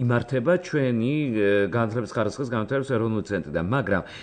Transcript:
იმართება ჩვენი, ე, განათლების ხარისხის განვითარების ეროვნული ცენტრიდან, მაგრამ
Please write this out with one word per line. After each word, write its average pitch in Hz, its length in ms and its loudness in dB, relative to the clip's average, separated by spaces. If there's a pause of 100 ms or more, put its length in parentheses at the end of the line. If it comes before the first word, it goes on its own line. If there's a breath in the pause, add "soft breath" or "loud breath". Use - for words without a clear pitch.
იმართება 120 520 2 (120)
ჩვენი, 127 480 0 (240)
ე, 101 320 4
განათლების 113 480 -2
ხარისხის 113 320 -2
განვითარების 120 400 -2
ეროვნული 113 400 0
ცენტრიდან, 82 400 -2
მაგრამ 101 340 0 (200 loud breath)